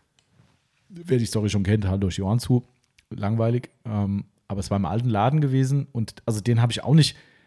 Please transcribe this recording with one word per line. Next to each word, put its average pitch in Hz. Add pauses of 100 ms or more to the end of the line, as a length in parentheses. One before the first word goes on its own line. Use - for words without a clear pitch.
(880)
wer 170
die 117
Story 104
schon 98
kennt, 104
halt 98
durch 92
die 95
Ohren 101
zu. 123 (460)
Langweilig. 113 (160)
Ähm, 101 (220)
aber 101
es 95
war 101
im 98
alten 113
Laden 117
gewesen 135
und 113 (100)
also 107
den 117
hab 120
ich -
auch 127
nicht, 156 (320)